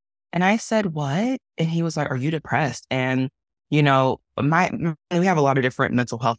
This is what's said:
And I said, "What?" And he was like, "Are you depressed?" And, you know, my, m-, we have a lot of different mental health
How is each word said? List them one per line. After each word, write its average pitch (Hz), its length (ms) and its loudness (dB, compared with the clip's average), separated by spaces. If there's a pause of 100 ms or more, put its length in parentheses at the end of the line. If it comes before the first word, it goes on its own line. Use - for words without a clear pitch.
(320)
And 175 120 0
I 202 120 2
said, 208 380 -2
"What?" 165 440 -2 (200)
And 165 100 0
he 165 140 0
was 165 140 -4
like, 147 140 -2
"Are 135 60 -2
you 131 140 -2
depressed?" 135 600 -2
And, 131 400 0 (400)
you 147 120 4
know, 135 380 4 (200)
my, 165 280 2
m-, 165 280 -4 (160)
we 175 140 2
have 185 120 2
a 147 40 4
lot 135 160 2
of 131 40 2
different 127 320 0
mental 120 240 -2
health 117 200 -2